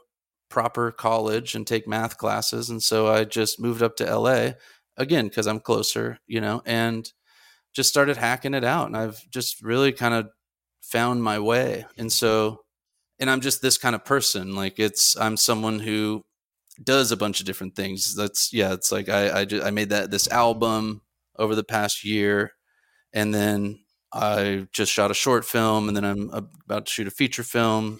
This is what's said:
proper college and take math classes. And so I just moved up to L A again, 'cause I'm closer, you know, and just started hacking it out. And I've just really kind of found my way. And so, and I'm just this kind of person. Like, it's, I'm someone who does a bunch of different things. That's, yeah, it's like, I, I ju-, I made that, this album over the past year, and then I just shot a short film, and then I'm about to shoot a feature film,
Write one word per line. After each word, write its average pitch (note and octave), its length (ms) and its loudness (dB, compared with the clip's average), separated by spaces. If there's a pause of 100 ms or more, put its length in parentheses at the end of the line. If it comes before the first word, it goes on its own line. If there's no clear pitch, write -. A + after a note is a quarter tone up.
(480)
proper A#2 440 0
college A2+ 640 0
and A2 100 -6
take A2+ 220 -2
math A2 320 -4
classes. A2+ 500 -2
And A2+ 140 -6
so A2 240 4
I A2 160 4
just G#2+ 360 -2
moved A#2 220 -2
up A2+ 160 2
to G#2+ 100 -2
L A2 220 2
A B2+ 260 2 (400)
again, C3+ 360 0
'cause G#2+ 160 0
I'm G#2+ 120 -2
closer, A2+ 680 -2
you A2+ 120 -4
know, G#2+ 240 -2
and A2+ 480 -2 (640)
just C3+ 160 2
started C#3+ 280 4
hacking B2+ 360 0
it C3 100 -2
out. C#3 240 2
And A2 100 -6
I've A2 340 -6
just - 320 -6
really B2+ 280 2
kind A#2+ 220 0
of A2 160 0 (520)
found A#2+ 420 0
my G#2+ 160 0
way. A#2 460 0 (120)
And A2+ 140 -4
so, A2 520 2 (560)
and C3 80 -2
I'm C3 140 2
just C3 220 -2
this B2+ 160 4
kind A#2+ 160 2
of G2+ 100 -6
person. G2 480 0
Like, G2 240 -4
it's, - 400 2
I'm A2 200 0
someone A2 420 0
who G#2+ 440 -2 (600)
does C3 280 4
a A2 60 0
bunch G2+ 220 0
of F#2+ 60 -8
different F#2+ 300 -8
things. F#2+ 400 -4
That's, G2+ 360 -2
yeah, G2 220 2
it's - 180 -2
like, G2+ 180 -2
I, G2+ 320 2
I G2+ 40 0
ju-, G2 160 -2
I G#2 100 -2
made G#2 180 -2
that, G2+ 200 0
this G2+ 200 0
album A2 720 0 (360)
over G#2+ 160 2
the A2 120 0
past G#2 380 -2
year, G#2 500 0 (600)
and G#2+ 220 0
then G#2 440 0 (320)
I G2+ 640 -2
just G#2 180 0
shot G2+ 200 2
a - 20 -2
short B2 320 2
film, A2 420 2
and G#2 80 -2
then G2+ 100 0
I'm G2+ 260 -4
about G#2 560 -8
to - 40 -6
shoot G#2 160 -4
a G2 40 -10
feature B2 320 -2
film, A2 560 0